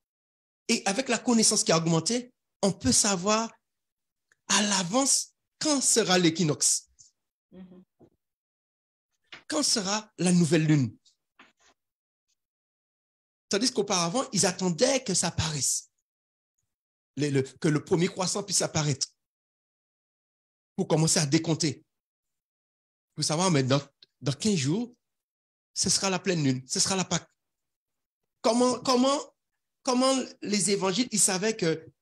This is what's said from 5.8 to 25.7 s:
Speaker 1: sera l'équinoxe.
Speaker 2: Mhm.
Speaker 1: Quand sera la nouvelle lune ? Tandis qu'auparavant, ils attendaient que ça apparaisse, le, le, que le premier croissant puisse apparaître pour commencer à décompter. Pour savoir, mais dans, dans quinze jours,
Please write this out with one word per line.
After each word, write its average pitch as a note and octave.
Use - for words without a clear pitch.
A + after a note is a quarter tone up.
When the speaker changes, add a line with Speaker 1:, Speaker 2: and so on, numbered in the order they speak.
Speaker 1:
sera F#3
l'équinoxe. D#3+
Speaker 2:
Mhm. F#3
Speaker 1:
Quand D4+
sera G#3
la F3+
nouvelle E3+
lune ? C#3+
Tandis A3
qu'auparavant, F#3
ils F#3+
attendaient F#3
que F#3+
ça F3
apparaisse, D#3
le, D3
le, C#3
que -
le D3+
premier F3
croissant F#3
puisse G3+
apparaître D3+
pour F#3
commencer D#3+
à D#3
décompter. D#3
Pour D3+
savoir, F3+
mais C#3
dans, C3+
dans C#3
quinze G#3
jours, F3